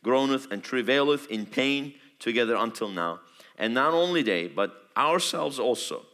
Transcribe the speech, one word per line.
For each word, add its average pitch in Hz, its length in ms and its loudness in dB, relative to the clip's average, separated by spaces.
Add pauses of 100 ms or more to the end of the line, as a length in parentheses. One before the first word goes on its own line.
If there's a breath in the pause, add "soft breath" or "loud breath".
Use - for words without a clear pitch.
groaneth 135 480 2
and 101 120 -6
travaileth 139 680 2
in 107 160 -6
pain 139 480 -2 (240 loud breath)
together 117 360 0
until 110 340 -2
now. 85 300 -4 (380 loud breath)
And 113 160 -2
not 139 200 2
only 175 280 2
they, 90 260 0
but - 480 -6
ourselves 156 640 0
also - 540 -2